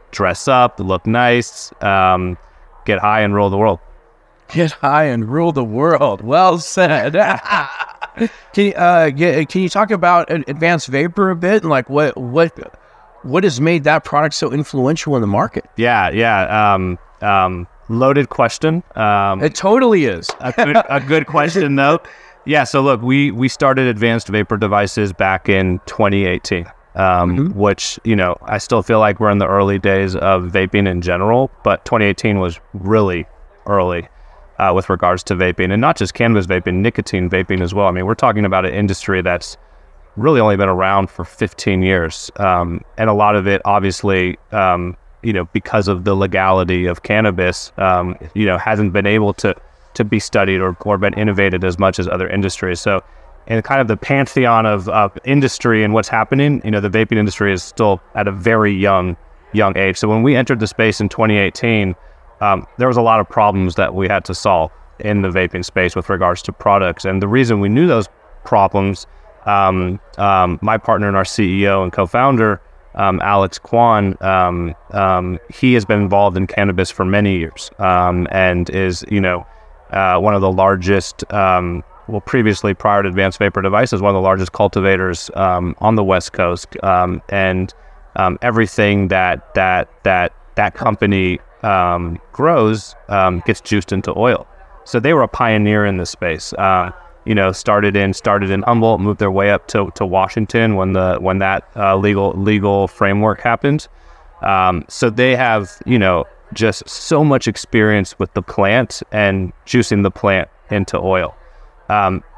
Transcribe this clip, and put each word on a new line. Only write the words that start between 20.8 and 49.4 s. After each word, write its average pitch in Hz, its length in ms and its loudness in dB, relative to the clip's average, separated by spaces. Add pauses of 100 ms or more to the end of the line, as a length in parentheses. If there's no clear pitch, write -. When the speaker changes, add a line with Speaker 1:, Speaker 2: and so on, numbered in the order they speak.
Speaker 1:
a 139 100 0
good 147 280 0
question, 147 480 0
though. 143 300 2
Speaker 2:
<laughs> - 400 -20
Speaker 1:
Yeah, 143 180 2
so 139 180 0
look, 131 200 2
we, 135 300 2
we 120 160 -2
started 131 400 2
Advanced 113 400 0
Vapor 104 300 -2
Devices 101 560 0
back 95 360 0
in 95 360 2
twenty 98 400 0
eighteen, 90 400 -4 (300)
um, 90 420 2
Speaker 2:
Mm-hmm. 143 220 -2
Speaker 1:
which, 101 440 -2
you 113 120 2
know, 90 260 0
I 107 160 -6
still 110 240 -2
feel 110 180 2
like 104 200 2
we're 107 100 2
in 101 80 2
the 101 100 0
early 98 320 0
days 98 360 0
of 90 300 0
vaping 95 440 0
in 87 120 -2
general, 101 500 0 (120)
but 101 220 0
twenty 110 200 0
eighteen 101 340 0
was 87 200 -4 (140)
really 95 520 0 (400)
early, 90 420 -2 (520)
uh, 95 140 2
with 92 160 -2
regards 90 340 0
to 98 120 -4
vaping, 92 360 0
and 107 100 0
not 151 160 0
just - 160 -4
cannabis 113 320 2
vaping, 90 300 -2
nicotine 95 540 -2
vaping 92 320 -2
as 85 120 -4
well. 98 140 2
I 90 40 2
mean, 90 140 -4
we're 110 100 0
talking 107 300 0
about 92 200 0
an - 80 -4
industry 95 480 -2
that's 87 360 -4 (580)
really 131 240 2
only 104 180 4
been 98 120 2
around 95 400 0
for 87 160 -12
fifteen - 560 -4
years, 92 560 -2
um, 87 440 -2 (160)
and 110 120 0
a 104 40 2
lot 104 220 4
of 98 120 0
it, 98 180 0
obviously, 95 720 0 (140)
um, 90 440 0 (260)
you 113 120 -2
know, 90 180 -2
because 101 380 -2
of 92 160 -2
the 101 100 2
legality 92 680 0
of 87 180 -4
cannabis, 95 760 0
um, 90 400 0 (160)
you 104 120 0
know, 90 120 0
hasn't 101 360 -2
been 101 120 0
able 104 280 2
to, 98 200 -2 (400)